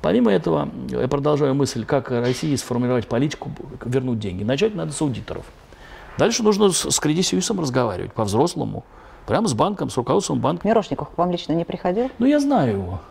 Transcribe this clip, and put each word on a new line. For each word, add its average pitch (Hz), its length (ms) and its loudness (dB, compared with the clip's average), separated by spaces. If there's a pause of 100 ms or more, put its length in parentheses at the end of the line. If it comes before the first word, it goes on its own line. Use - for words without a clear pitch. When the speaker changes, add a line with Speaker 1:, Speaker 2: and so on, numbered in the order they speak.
Speaker 1:
Помимо 220 300 4
этого, 160 380 2 (200)
я 123 200 -2
продолжаю 143 460 2
мысль, 127 300 0
как 135 260 -2
России 127 440 0
сформировать 123 540 0
политику, 131 420 -2 (340)
вернуть 127 360 -2
деньги. 98 240 -6
Начать 139 300 0
надо 160 180 -6
с 147 100 -4
аудиторов. 123 420 -4 (720)
Дальше 233 260 2
нужно 208 280 6
с, 151 200 -2
с - 100 2
Credit 156 200 2
Suisse 185 400 0
разговаривать 120 520 0
по-взрослому. 113 720 0 (420)
Прямо 185 220 2
с 131 60 2
банком, 156 360 0
с - 60 -4
руководством 139 440 0
банка. 156 280 0
Speaker 2:
Мирошников 220 420 0
к - 80 -12
вам 175 140 2
лично 175 220 -2
не 170 100 0
приходил? 202 540 -2
Speaker 1:
Ну, 233 80 2
я 294 120 4
знаю 254 360 2
его. 90 260 -4 (100)